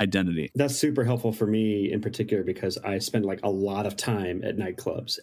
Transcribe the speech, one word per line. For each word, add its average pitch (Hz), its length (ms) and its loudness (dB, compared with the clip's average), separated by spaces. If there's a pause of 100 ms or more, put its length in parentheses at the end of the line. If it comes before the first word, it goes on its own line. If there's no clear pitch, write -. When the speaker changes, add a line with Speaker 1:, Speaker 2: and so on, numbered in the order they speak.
Speaker 1:
identity. 92 540 2
Speaker 2:
That's 139 200 2
super 139 300 2
helpful 117 280 2
for 110 140 0
me 107 460 2
in 107 80 0
particular, 104 420 0
because 92 360 -2
I 98 180 -2
spend, 101 300 0
like, 95 160 -4
a 101 80 0
lot 98 340 0
of 101 140 -4
time 98 440 -2
at - 140 -2
nightclubs, - 680 -4